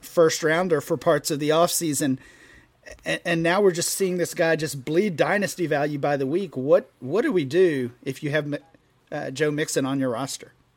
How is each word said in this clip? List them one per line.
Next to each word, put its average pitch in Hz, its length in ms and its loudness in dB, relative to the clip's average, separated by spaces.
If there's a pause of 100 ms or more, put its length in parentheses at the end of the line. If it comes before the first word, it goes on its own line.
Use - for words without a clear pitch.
first 160 400 2
rounder 165 400 0
for 160 160 -4
parts 156 320 0
of 147 80 -2
the 147 100 -2
offseason. 151 680 2 (880)
A-, 165 200 -4
and 165 160 0
now 180 200 2
we're 190 100 6
just 160 220 -2
seeing 185 240 0
this 165 160 -2
guy 165 200 2
just 147 300 -6
bleed 170 320 0
dynasty 175 500 0
value 147 320 0
by 143 200 0
the 135 80 -2
week. 170 320 -4
What, 160 320 2 (100)
what 156 220 -2
do 302 100 0
we 165 140 2
do 143 460 2 (120)
if 139 180 -8
you 147 100 -4
have 151 140 0
Mi-, 143 120 -6 (520)
uh, 143 200 -8
Joe 147 200 0
Mixon 147 360 -2
on 135 120 -2
your 131 120 0
roster? 123 420 -8 (240)